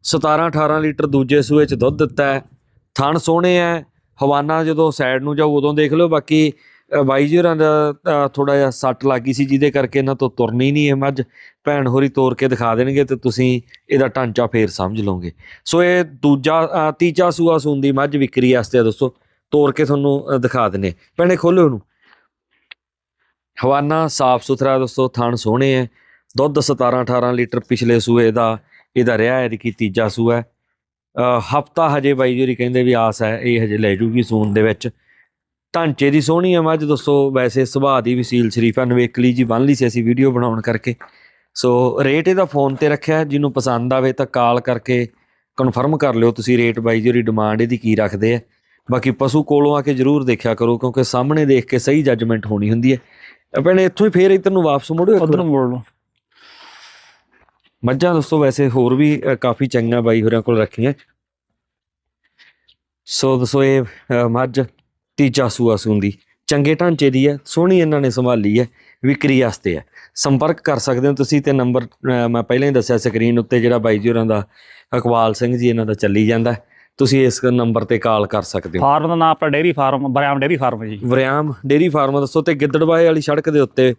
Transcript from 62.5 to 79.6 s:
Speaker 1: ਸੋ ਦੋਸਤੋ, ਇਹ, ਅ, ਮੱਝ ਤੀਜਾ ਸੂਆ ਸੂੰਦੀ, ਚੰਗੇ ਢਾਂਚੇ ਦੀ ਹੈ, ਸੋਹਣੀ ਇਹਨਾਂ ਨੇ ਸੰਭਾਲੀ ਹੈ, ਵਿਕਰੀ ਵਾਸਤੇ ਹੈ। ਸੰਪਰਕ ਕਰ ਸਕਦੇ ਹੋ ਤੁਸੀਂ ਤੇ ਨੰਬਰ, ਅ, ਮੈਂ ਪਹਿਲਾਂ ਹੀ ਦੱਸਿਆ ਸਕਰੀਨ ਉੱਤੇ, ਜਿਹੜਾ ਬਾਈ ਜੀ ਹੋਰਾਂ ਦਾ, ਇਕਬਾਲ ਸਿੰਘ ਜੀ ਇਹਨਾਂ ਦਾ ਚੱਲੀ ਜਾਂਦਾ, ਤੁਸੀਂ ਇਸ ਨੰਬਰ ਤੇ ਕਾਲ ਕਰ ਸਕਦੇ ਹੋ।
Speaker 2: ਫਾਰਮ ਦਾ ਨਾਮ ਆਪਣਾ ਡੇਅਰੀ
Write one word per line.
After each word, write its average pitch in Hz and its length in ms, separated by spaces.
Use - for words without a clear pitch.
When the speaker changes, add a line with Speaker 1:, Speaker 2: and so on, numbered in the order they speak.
Speaker 1:
ਸੋ 135 320
ਦੋਸਤੋ, 131 260
ਇਹ, 135 180
ਅ, 120 460
ਮੱਝ 127 340
ਤੀਜਾ 131 300
ਸੂਆ 113 280
ਸੂੰਦੀ, 104 380
ਚੰਗੇ 147 280
ਢਾਂਚੇ 160 340
ਦੀ 131 180
ਹੈ, 143 180
ਸੋਹਣੀ 180 340
ਇਹਨਾਂ 151 220
ਨੇ 135 80
ਸੰਭਾਲੀ 113 500
ਹੈ, 123 80
ਵਿਕਰੀ 139 360
ਵਾਸਤੇ 101 360
ਹੈ। 69 80
ਸੰਪਰਕ 147 460
ਕਰ 143 160
ਸਕਦੇ 127 300
ਹੋ 143 60
ਤੁਸੀਂ 139 280
ਤੇ 143 100
ਨੰਬਰ, 123 320
ਅ, 120 440
ਮੈਂ 117 160
ਪਹਿਲਾਂ 131 240
ਹੀ 143 60
ਦੱਸਿਆ 120 240
ਸਕਰੀਨ 117 420
ਉੱਤੇ, 120 200
ਜਿਹੜਾ 120 180
ਬਾਈ 107 220
ਜੀ 110 100
ਹੋਰਾਂ 113 160
ਦਾ, 104 220
ਇਕਬਾਲ 117 360
ਸਿੰਘ 123 240
ਜੀ 120 120
ਇਹਨਾਂ 113 160
ਦਾ 107 80
ਚੱਲੀ 104 340
ਜਾਂਦਾ, 113 280
ਤੁਸੀਂ 135 280
ਇਸ 120 180
ਨੰਬਰ 117 400
ਤੇ 113 160
ਕਾਲ 107 280
ਕਰ 104 140
ਸਕਦੇ 90 380
ਹੋ। 95 40
Speaker 2:
ਫਾਰਮ 151 240
ਦਾ 170 80
ਨਾਮ 165 160
ਆਪਣਾ 156 180
ਡੇਅਰੀ 156 220